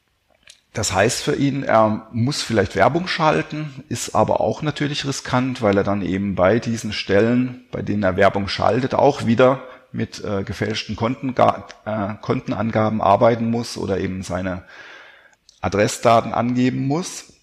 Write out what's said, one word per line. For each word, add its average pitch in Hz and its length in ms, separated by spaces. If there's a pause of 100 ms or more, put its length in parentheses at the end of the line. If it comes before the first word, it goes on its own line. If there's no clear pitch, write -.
(760)
das 101 160
heißt 101 300
für 151 100
ihn, 139 300
er 107 480
muss 120 320
vielleicht 104 320
Werbung 147 320
schalten, 151 800
ist - 240
aber - 260
auch 104 220
natürlich 147 460
riskant, 127 560
weil 101 120
er 98 80
dann 101 200
eben 95 320
bei 92 240
diesen 113 340
Stellen, 120 800
bei - 100
denen 104 220
er 92 120
Werbung 98 320
schaltet, 101 460
auch 117 320
wieder 127 380 (280)
mit, - 320
äh, 98 200
gefälschten 107 520
Kontenga-, 117 720 (180)
äh, 107 360
Kontenangaben 110 800
arbeiten 113 480
muss 117 260
oder 92 240
eben 95 220
seine 90 440 (960)
Adressdaten 104 720
angeben 123 540
muss. - 580